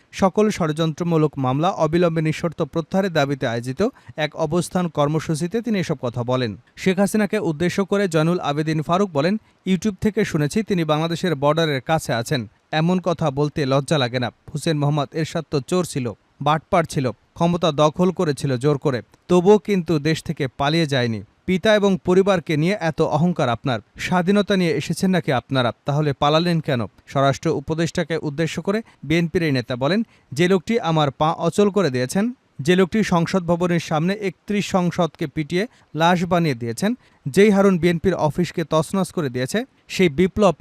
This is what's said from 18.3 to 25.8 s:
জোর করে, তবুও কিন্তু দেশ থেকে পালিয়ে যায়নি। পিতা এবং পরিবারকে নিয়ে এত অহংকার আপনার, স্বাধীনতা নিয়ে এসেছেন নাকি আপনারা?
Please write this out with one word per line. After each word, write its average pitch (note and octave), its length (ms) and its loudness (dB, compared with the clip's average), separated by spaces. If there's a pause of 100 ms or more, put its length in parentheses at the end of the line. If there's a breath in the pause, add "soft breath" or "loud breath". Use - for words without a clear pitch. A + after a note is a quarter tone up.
জোর C#3 200 2
করে, B2+ 240 -2 (260)
তবুও F3+ 300 6
কিন্তু F#3 420 0
দেশ D3+ 240 -2
থেকে D3 240 -4
পালিয়ে D#3 380 0
যায়নি। B2 380 -2 (220)
পিতা F#3 300 2
এবং G3 300 2
পরিবারকে F3+ 520 2
নিয়ে F3 220 2
এত D#3+ 220 -2
অহংকার D#3 480 2
আপনার, A#2 300 -2 (180)
স্বাধীনতা F#3+ 580 0
নিয়ে F3+ 160 2
এসেছেন D#3+ 380 -2
নাকি F3 220 0
আপনারা? B2 400 0 (140)